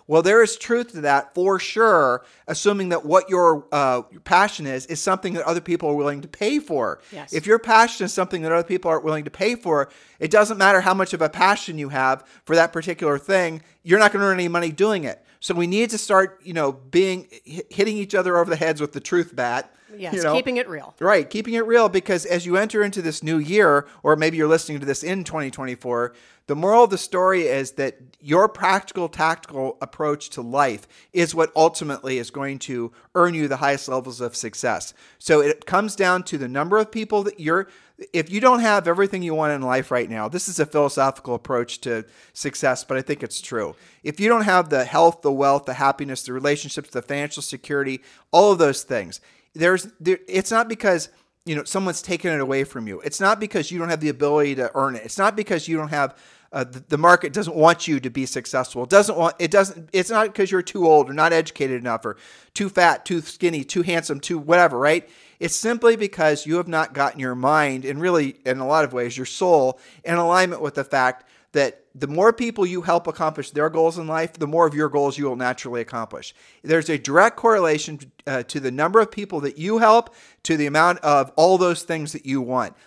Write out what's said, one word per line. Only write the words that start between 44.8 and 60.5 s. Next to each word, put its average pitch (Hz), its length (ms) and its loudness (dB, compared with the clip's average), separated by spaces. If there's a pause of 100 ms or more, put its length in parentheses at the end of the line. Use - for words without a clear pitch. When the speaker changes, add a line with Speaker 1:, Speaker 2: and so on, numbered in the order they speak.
Speaker 1:
health, 165 380 2
the 147 80 0
wealth, 139 360 0
the 131 80 -6
happiness, 139 500 -2
the 127 80 -12
relationships, 143 580 -4
the 123 100 -8
financial 143 440 -8
security, 135 560 -6 (320)
all 196 180 8
of 190 80 4
those 143 240 2
things, 104 380 -6 (360)
there's, 180 300 2 (140)
there, 180 260 0
it's 190 240 -4
not 226 180 0
because, 202 420 -2 (360)
you 165 80 -6
know, 143 80 -6
someone's 190 400 -6
taken 175 300 -4
it 151 80 -2
away 135 240 -2
from 120 240 -12
you. 95 140 -10
It's - 180 -8
not 202 180 2
because 202 320 -6
you 175 80 -8
don't 170 100 -6
have 160 120 -2
the 156 80 -2
ability 143 480 0
to 127 180 -2
earn 135 220 -2
it. 107 80 -14
It's 113 120 -14
not 208 200 0
because 202 320 -4
you 160 80 -2
don't 156 140 -6
have, 143 280 -4 (340)
uh, 135 120 -4
the, 127 240 -18
the 147 100 0
market 175 340 4
doesn't 170 220 -6
want 160 320 4
you 147 140 -2
to 127 100 -8
be 131 160 -6
successful. 123 560 -6
It 123 80 -6
doesn't 202 260 4
want, 170 220 0
it 170 140 -2
doesn't, 190 400 0
it's 185 180 0
not 214 240 0
'cause 196 160 -2